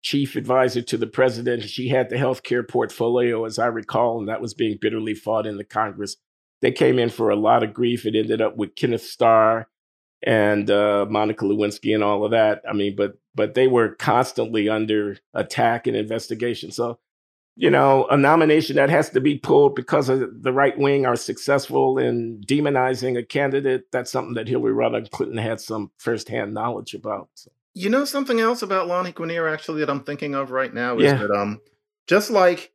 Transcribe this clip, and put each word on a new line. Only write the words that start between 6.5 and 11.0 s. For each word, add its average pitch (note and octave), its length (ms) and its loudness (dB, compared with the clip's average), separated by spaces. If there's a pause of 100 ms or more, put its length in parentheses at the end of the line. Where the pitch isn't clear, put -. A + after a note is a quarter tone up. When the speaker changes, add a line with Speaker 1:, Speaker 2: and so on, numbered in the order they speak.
Speaker 1:
They B2 100 4
came C3 260 2
in A#2 120 2
for A2+ 200 -2
a G#2 60 2
lot A2+ 260 4
of G#2+ 120 -6
grief. A#2+ 320 -2
It A2+ 80 -4
ended A2 260 0
up A2 160 -2
with G#2 200 -6
Kenneth A#2 260 -2
Starr A2+ 680 4 (540)
and, G#2 480 2
uh, G2+ 380 2